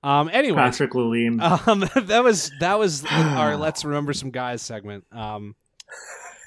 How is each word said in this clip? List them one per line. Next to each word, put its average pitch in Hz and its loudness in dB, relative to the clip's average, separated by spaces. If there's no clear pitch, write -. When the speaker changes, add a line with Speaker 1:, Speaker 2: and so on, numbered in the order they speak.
Speaker 1:
Um, 143 2
anyway, 240 2
Speaker 2:
Patrick 127 2
Lalime. 117 0
Speaker 1:
um, 208 4
<laughs> 196 0
that 226 4
was, 220 2
that 190 2
was 156 0
Speaker 2:
<sighs> - -6
Speaker 1:
our 151 2
Let's 156 -4
Remember 147 -2
Some 135 -6
Guys 123 -6
segment. 104 -12
Um, 107 -10